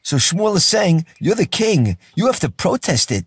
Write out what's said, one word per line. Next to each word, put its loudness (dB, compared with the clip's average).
So -2
Shmuel 0
is 2
saying, 2
"You're 0
the 0
king. 0
You 0
have 0
to 0
protest -2
it -2